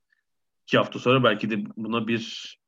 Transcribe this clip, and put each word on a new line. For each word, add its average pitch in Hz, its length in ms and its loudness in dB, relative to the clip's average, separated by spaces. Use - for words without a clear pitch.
İki - 140 2
hafta 107 220 0
sonra 127 240 4
belki 107 260 2
de 107 140 -2
buna 110 300 -4
bir - 480 -6